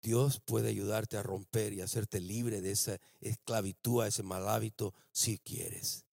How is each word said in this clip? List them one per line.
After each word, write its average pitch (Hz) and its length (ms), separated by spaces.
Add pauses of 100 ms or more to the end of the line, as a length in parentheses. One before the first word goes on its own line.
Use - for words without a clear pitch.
Dios 127 380
puede 113 300
ayudarte 107 480
a 101 60
romper 98 500
y 98 80
hacerte 101 380
libre 107 420
de 95 100
esa 104 280 (200)
esclavitud, 113 800
a 110 60
ese 104 160
mal 95 240
hábito, 107 460 (180)
si - 280
quieres. - 720